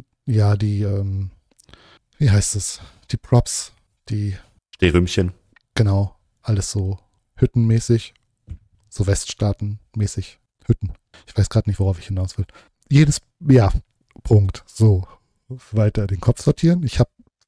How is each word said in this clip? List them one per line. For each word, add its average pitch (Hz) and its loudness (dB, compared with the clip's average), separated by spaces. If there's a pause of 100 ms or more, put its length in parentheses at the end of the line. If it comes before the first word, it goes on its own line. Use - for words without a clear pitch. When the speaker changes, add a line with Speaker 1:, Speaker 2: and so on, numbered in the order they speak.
(260)
Speaker 1:
ja, 104 2
die, 104 -2
ähm, 98 -4 (880)
wie 143 2
heißt 101 0
es? - -8 (320)
Die - -6
Props, - -2 (360)
die 101 -6 (380)
Speaker 2:
Stehrümchen. 90 0 (420)
Speaker 1:
Genau, 98 0 (260)
alles 101 -4
so 95 -4 (380)
hüttenmäßig, 113 0 (760)
so - -4
Weststaatenmäßig 104 -6 (280)
Hütten. - 0 (340)
Ich - -10
weiß 98 2
grad - -2
nicht, 101 -4
worauf 95 0
ich - -20
hinaus 92 -4
will. 98 -6 (440)
Jedes, 147 4 (200)
ja, 127 4 (520)
Punkt. 101 2
So, 101 2 (680)
weiter 107 0
den 95 -4
Kopf - 0
sortieren. 170 2
Ich 123 -4
hab - 2 (400)